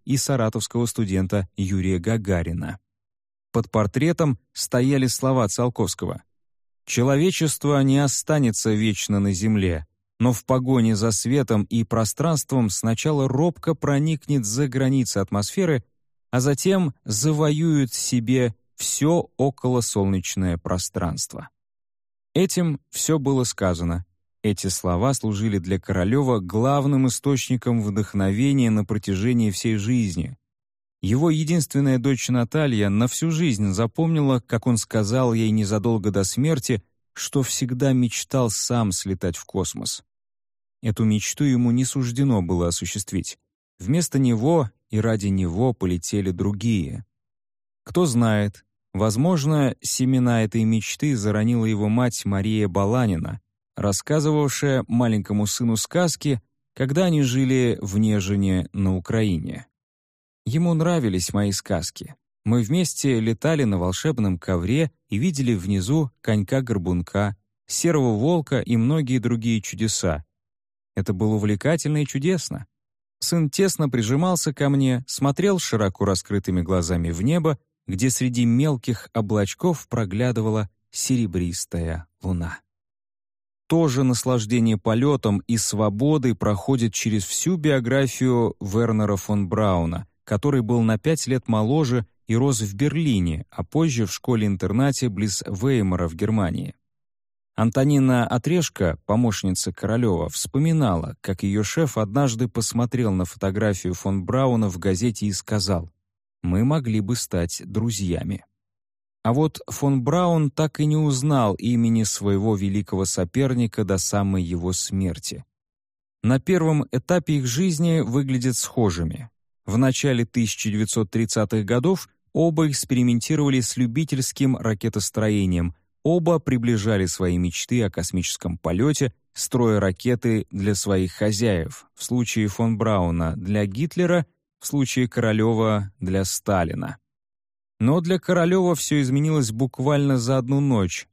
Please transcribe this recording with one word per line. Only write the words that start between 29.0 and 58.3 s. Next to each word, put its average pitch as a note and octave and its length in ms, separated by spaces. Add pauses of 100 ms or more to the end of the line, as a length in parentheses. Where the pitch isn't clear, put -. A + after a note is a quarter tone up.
всей A2 260
жизни. G2+ 640 (640)
Его C3 280
единственная D3 680
дочь B2 300
Наталья B2 600
на G#2+ 200
всю E3 240
жизнь A2+ 400
запомнила, C3+ 720
как A#2 220
он A#2 80
сказал A2+ 580
ей A2 160
незадолго G#2+ 600
до G2 100
смерти, B2+ 640 (300)
что - 280
всегда B2+ 500
мечтал B2+ 560
сам A2 440
слетать F2+ 440
в - 80
космос. - 600 (800)
Эту A2+ 220
мечту G#2+ 400
ему B2 280
не B2+ 120
суждено B2 580
было F2 260
осуществить. F2 720 (420)
Вместо C#3+ 380
него C3 520 (180)
и G#2+ 120
ради A2 260
него F#2+ 480
полетели F#2 560
другие. F#2 720 (800)
Кто F3 220
знает, A2 580 (280)
возможно, C#3 880
семена B2 640
этой A2 200
мечты A2+ 520
заронила G#2+ 480
его G#2 240
мать A#2+ 360
Мария G#2 440
Баланина, G2+ 720 (360)
рассказывавшая C#3+ 1120
маленькому G#2+ 580
сыну A2+ 300
сказки, D3+ 680 (320)
когда C#3 320
они D#3 160
жили B2+ 580
в G2 180
Нежине G2 720